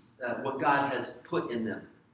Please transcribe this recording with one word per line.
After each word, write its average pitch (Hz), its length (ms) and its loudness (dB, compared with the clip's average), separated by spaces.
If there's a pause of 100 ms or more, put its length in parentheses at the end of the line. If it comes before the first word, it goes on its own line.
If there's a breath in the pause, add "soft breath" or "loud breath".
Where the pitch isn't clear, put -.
(260)
uh, 120 100 -2
what 135 260 -2
God 139 320 4
has 120 200 -2 (100)
put - 280 0
in 117 140 0
them, 98 160 -4 (320)